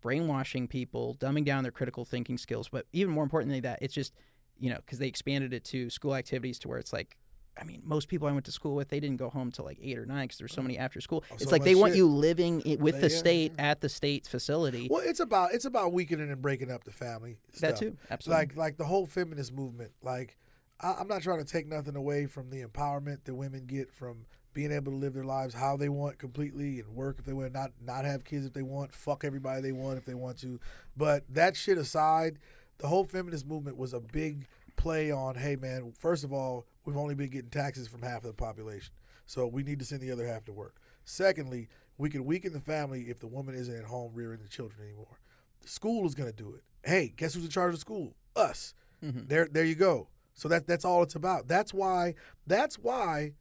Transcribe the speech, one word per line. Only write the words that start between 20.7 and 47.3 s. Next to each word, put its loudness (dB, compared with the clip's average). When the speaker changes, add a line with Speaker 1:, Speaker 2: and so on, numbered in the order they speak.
Speaker 2:
I, 0
I'm -6
not -2
trying 0
to -4
take -4
nothing -4
away 0
from -10
the -8
empowerment -4
that -6
women -8
get -4
from -12
being -2
able -2
to -4
live -2
their -6
lives -2
how 0
they 0
want -2
completely -4
and -12
work -4
if -12
they -6
want, -4
not, -4
not -4
have -2
kids -4
if -8
they -6
want, -6
fuck -2
everybody -4
they -2
want -4
if -12
they -8
want -6
to. -8
But 4
that 6
shit 4
aside, 4
the -2
whole 6
feminist -4
movement -6
was -6
a -4
big -4
play 2
on, -2
hey, -2
man, -6
first 2
of -6
all, -2
we've -4
only -2
been -4
getting -10
taxes -4
from -14
half -6
of -12
the -8
population. -8
So 0
we -2
need -4
to -6
send -6
the -6
other -2
half -6
to -14
work. -12
Secondly, 2
we 0
can -4
weaken 0
the -8
family -4
if -8
the -12
woman -8
isn't -6
at -10
home -8
rearing -8
the -16
children -12
anymore. -18
The -20
school -2
is 0
gonna -6
do -12
it. -20
Hey, 4
guess -2